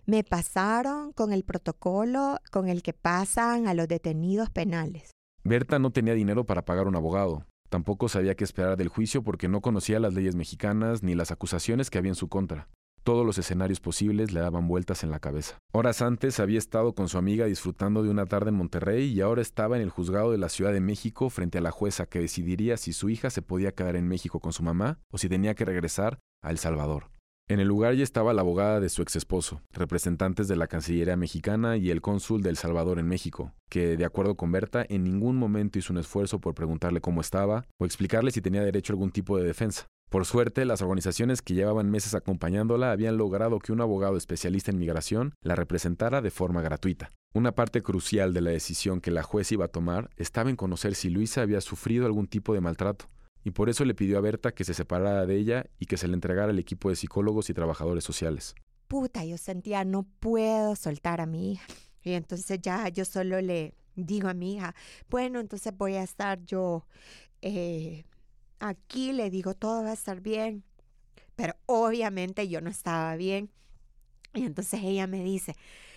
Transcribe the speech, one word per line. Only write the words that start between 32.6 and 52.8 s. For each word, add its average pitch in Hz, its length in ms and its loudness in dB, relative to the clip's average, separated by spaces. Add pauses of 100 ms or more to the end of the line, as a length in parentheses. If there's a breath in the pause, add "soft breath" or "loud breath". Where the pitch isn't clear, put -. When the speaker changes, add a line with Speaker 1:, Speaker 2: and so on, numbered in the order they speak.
Speaker 2:
en 85 80 0
México, 87 440 -4 (160)
que, 85 300 2
de 85 80 2
acuerdo 98 300 0
con 85 160 0
Berta, 107 360 0
en 98 160 0
ningún 101 340 2
momento 104 420 0
hizo 90 120 -4
un 90 60 0
esfuerzo 98 420 -2
por 82 140 -4
preguntarle 82 480 -2
cómo 87 180 0
estaba 101 460 0 (140)
o 90 60 0
explicarle 113 440 0
si 113 120 -2
tenía 95 200 2
derecho 101 320 0
a - 20 0
algún 95 160 0
tipo 98 280 0
de 90 40 2
defensa. 95 440 -2 (220)
Por 95 160 2
suerte, 120 400 2
las 117 160 2
organizaciones 95 600 0
que - 120 -2
llevaban 104 360 4
meses 107 260 0
acompañándola 104 760 2
habían 110 240 2
logrado 107 440 2
que - 120 -4
un 113 80 2
abogado 98 380 2
especialista 90 540 -2
en 98 60 2
migración 85 640 0
la 87 140 0
representara 87 640 0
de 104 100 -2
forma 87 300 0
gratuita. 80 500 -2 (220)
Una 117 200 2
parte 117 280 0
crucial 95 520 2
de 87 80 2
la 85 100 2
decisión 85 480 -2
que 87 120 -2
la 82 120 2
jueza 104 300 -2
iba 95 120 2
a - 40 -2
tomar 87 480 -2
estaba 117 320 -2
en 127 80 0
conocer 95 380 -2
si - 140 -2
Luisa 104 320 0
había 104 200 2
sufrido 117 440 0
algún 107 220 0
tipo 107 260 0
de 101 60 2
maltrato, 92 460 -2 (400 soft breath)